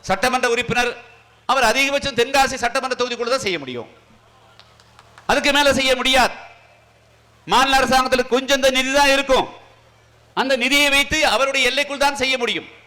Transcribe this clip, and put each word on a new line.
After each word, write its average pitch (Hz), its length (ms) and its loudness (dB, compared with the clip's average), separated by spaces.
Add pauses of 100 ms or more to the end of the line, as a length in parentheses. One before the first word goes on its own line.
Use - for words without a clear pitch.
சட்டமன்ற 247 500 -2
உறுப்பினர் 240 400 -2 (560)
அவர் 247 200 2
அதிகபட்சம் 277 500 -2
தென்காசி 269 420 2
சட்டமன்ற 247 360 -4
தொகுதிக்குள்ள 240 360 -4
தான் 262 120 -2
செய்ய 180 140 -2
முடியும், 127 300 -10 (1400)
அதுக்கு 285 260 2
மேல 285 220 4
செய்ய 262 200 0
முடியாது. 254 360 2 (1120)
மாநில 262 320 2
அரசாங்கத்தில் 254 540 0
கொஞ்சம் 269 260 0
இந்த 269 180 4
நிதி 262 160 -2
தான் 285 220 4
இருக்கும், 269 320 0 (920)
அந்த 262 160 0 (100)
நிதியை 285 320 2
வைத்து 277 240 0 (140)
அவருடைய 262 360 0
எல்லைக்குள் 277 360 -2
தான் 285 160 -2
செய்ய 262 200 0
முடியும். 196 280 -4 (180)